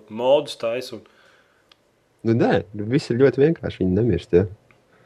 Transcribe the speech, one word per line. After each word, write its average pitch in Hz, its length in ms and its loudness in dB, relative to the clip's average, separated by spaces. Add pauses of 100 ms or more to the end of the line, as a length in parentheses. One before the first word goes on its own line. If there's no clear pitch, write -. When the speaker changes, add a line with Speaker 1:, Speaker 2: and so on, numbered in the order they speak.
Speaker 1:
modus 135 500 0
taisa 117 400 -8
un 101 80 -18 (1200)
Speaker 2:
Nu, 113 80 0
nē, 156 380 0
nu, 104 180 -10
viss 127 240 -2
ir 117 80 -2
ļoti 135 220 4
vienkārši, - 400 -2
viņi 92 160 2
nemirst, 90 340 0
ja. 90 140 4 (600)